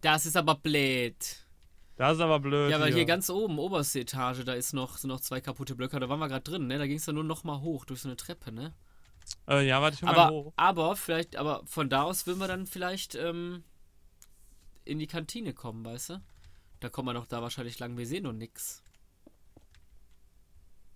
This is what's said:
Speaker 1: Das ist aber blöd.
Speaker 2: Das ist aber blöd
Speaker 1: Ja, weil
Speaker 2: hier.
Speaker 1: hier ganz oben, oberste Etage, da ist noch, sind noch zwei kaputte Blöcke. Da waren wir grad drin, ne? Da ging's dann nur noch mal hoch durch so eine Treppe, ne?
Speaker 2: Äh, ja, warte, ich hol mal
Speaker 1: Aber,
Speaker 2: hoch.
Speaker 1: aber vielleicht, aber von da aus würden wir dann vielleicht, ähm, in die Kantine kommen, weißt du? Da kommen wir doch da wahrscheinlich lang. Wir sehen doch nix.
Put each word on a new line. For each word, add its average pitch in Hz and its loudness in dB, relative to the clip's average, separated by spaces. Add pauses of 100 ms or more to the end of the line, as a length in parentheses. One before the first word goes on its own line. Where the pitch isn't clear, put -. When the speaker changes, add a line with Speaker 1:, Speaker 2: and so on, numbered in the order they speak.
Speaker 1:
Das 156 4
ist 160 2
aber 160 6
blöd. 135 2 (800)
Speaker 2:
Das 147 4
ist 160 0
aber 156 6
blöd 143 2
Speaker 1:
Ja, 151 4
weil 151 6
Speaker 2:
hier. 135 4
Speaker 1:
hier 165 4
ganz 180 2
oben, 185 0
oberste 147 0
Etage, 127 -2
da 127 -4
ist 123 -4
noch, 131 -4
sind 135 -6
noch 127 -4
zwei 127 -4
kaputte 135 -8
Blöcke. 127 -4
Da 127 -2
waren 143 0
wir 156 -2
grad 131 -6
drin, 160 -4
ne? 131 -2
Da 143 0
ging's 147 -2
dann 151 -2
nur 156 -2
noch 156 -4
mal 143 -4
hoch 151 -4
durch 127 -10
so 139 -8
eine 127 -8
Treppe, - -10
ne? 139 -10 (760)
Speaker 2:
Äh, 139 4
ja, 135 6
warte, 151 4
ich - -8
hol 175 2
mal 160 8
Speaker 1:
Aber, 160 10
Speaker 2:
hoch. 151 -6
Speaker 1:
aber 175 4
vielleicht, 165 -4
aber 147 -2
von 147 -2
da 135 4
aus 180 -2
würden 180 -4
wir 190 -2
dann 185 -4
vielleicht, 185 -6
ähm, 170 -6 (1200)
in 151 -6
die 151 -6
Kantine 165 -8
kommen, 113 -10
weißt 117 -10
du? 190 -10 (580)
Da 123 -10
kommen 131 -6
wir 123 -2
doch 117 -6
da 120 -6
wahrscheinlich 120 -8
lang. 120 -8
Wir 120 -6
sehen 180 -4
doch 127 -4
nix. - -12 (2250)